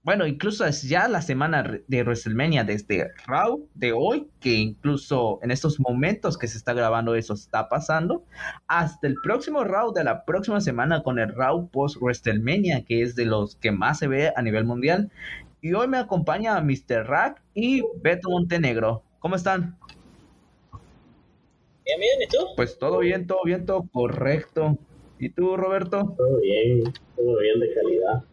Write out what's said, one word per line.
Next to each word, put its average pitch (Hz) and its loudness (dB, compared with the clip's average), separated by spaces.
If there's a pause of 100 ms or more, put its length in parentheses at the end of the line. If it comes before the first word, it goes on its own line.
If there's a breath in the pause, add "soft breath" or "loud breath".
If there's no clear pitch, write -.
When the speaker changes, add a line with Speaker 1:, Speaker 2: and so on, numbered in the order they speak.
Speaker 1:
bueno, 185 2
incluso 180 -2
es 147 0
ya 170 2
la 190 0
semana 147 0
re-, 113 -6
de 127 0
WrestleMania, 117 2
desde 104 -2 (120)
Raw 214 -2
de 120 0
hoy, 208 0 (120)
que 123 2
incluso 117 0
en 123 -2
estos 143 0
momentos 139 0
que 117 -4
se 113 -10
está 120 -4
grabando 117 2
eso 110 -2
está 110 -4
pasando, 160 -2 (420 loud breath)
hasta 170 -2
el 139 0
próximo 269 -2
Raw 208 0
de 175 0
la 113 -2
próxima 202 0
semana 147 0
con 123 0
el 104 -2
Raw 139 -2
post 143 -2
WrestleMania, 123 0
que 117 0
es 120 -2
de 120 0
los 107 0
que - 0
más 110 0
se 147 0
ve 139 2
a 127 -2
nivel 110 0
mundial. 143 0 (480 loud breath)
Y 165 -2
hoy 233 2
me 262 0
acompaña 196 0
mister 131 0
Rack 175 0 (140)
y 240 2 (180)
Beto 175 0
Montenegro. 147 0 (160)
¿Cómo 185 -2
están? 180 -2 (2000)
Speaker 2:
Bien, 156 -2
bien, 247 2
¿y - 0
tú? 262 2 (180)
Speaker 1:
Pues 120 -4
todo 165 0
bien, 180 0
todo 185 -2
bien, 175 -2
todo 190 -2
correcto. 143 0 (440)
¿Y 127 -4
tú, 185 0
Roberto? 190 -2
Speaker 3:
Todo 127 4
bien, 113 4 (320)
todo 120 2
bien 110 4
de 113 0
calidad. 104 0